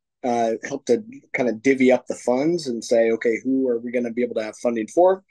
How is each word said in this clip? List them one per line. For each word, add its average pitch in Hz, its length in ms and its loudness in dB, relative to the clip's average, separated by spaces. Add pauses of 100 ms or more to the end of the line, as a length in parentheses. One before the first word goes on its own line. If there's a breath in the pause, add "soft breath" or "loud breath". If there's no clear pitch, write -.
(240)
uh, 117 300 0 (100)
help 135 240 -10
to 113 160 2 (320)
kinda 120 180 -2
divvy 127 380 4
up 123 160 2
the - 80 -6
funds 151 520 -2
and 117 160 -6
say, 113 280 2
"Okay, 113 320 0
who 131 240 0
are 120 100 -2
we 120 140 -8
gonna 120 200 -2
be 120 120 -2
able 120 120 -4
to 110 80 -2
have 107 140 -10
funding 117 300 -2
for?" 185 440 2